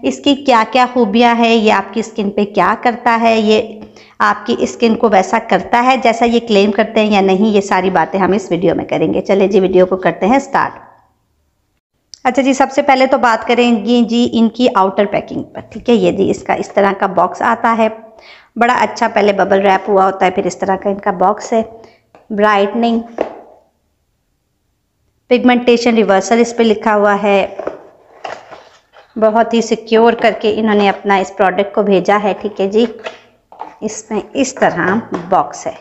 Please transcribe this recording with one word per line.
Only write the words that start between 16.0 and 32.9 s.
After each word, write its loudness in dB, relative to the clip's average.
जी 0
इसका -2
इस -8
तरह 2
का -2
box 0
आता 0
है, 0
बड़ा 2
अच्छा, -2
पहले 2
bubble 2
wrap 2
हुआ 4
होता -2
है, 2
फिर -4
इस -6
तरह -2
का -4
इनका -4
box -2
है। 0
Brightening, 0
pigmentation 2
reversal 2
इस 2
पे 0
लिखा 2
हुआ 2
है। 0
बहुत -2
ही 0
secure 0
करके -2
इन्होंने 0
अपना 0
इस -4
product -2
को 0
भेजा 2
है। -2
ठीक -10
है 0
जी, 2